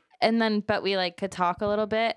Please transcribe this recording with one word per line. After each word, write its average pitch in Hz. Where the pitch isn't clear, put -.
And 226
then, 214
but 208
we, 196
like, 180
could 190
talk 180
a 208
little 208
bit. 220